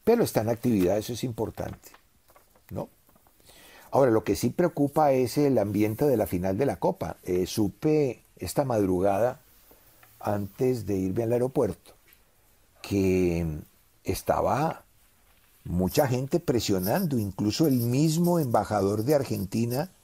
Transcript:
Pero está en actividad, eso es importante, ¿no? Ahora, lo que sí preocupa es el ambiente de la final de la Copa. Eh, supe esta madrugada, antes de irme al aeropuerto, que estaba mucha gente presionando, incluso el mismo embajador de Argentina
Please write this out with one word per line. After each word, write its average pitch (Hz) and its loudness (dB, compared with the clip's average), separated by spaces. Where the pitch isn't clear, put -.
Pero 220 4
está 120 -2
en 110 -2
actividad, 107 2
eso 110 -4
es 110 -6
importante, - -8
¿no? - -10
Ahora, 127 4
lo 110 4
que 101 2
sí 120 -2
preocupa 147 2
es 131 0
el 139 4
ambiente 104 0
de 131 4
la 104 0
final 95 -2
de 139 0
la 107 -2
Copa. 92 -4
Eh, 90 0
supe 135 -2
esta 139 -4
madrugada, 101 0
antes 107 -2
de 98 -2
irme 95 -2
al 113 -2
aeropuerto, 120 -2
que 90 0
estaba 95 -2
mucha 92 0
gente 127 -2
presionando, 120 0
incluso 104 -2
el 135 2
mismo 156 0
embajador 107 0
de 147 2
Argentina 117 -2